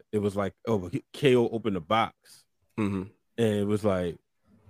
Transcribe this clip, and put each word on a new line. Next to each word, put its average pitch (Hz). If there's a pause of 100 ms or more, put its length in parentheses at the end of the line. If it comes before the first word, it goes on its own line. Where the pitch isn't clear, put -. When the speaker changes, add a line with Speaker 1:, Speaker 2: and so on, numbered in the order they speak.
(120)
Speaker 1:
it 107
was 101
like, 98 (120)
oh, 98
he, -
K 131
O 120
opened 107
the 87
box. - (340)
Speaker 2:
Mm-hmm. 98 (360)
Speaker 1:
And 107
it 101
was 104
like, 90 (540)